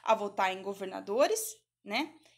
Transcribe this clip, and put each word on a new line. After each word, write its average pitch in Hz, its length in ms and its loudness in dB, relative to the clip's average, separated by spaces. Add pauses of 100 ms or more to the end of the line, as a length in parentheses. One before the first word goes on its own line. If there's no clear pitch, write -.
a 226 120 4
votar 202 380 0
em 190 100 -8
governadores, 196 960 0 (280)
né? 233 300 -4 (240)